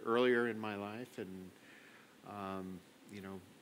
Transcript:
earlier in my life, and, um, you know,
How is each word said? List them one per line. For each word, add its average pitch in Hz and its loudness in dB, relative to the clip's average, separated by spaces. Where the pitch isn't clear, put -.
earlier 120 6
in 110 -2
my 107 -2
life, 107 -6
and, 92 -8
um, 95 -6
you 104 -10
know, 95 -8